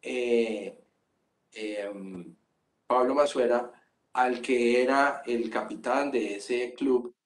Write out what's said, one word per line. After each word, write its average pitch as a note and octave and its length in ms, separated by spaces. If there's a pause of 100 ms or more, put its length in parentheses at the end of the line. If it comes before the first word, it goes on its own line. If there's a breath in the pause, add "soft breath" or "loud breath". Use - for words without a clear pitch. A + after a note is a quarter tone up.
eh, A#2 760 (720)
em, G2+ 840 (520)
Pablo B2+ 280
Masuera, B2 560 (420 loud breath)
al B2 280
que A#2+ 420
era C#3 420
el A#2 240
capitán B2 640
de G#2 240
ese B2 380
club B2 420 (100)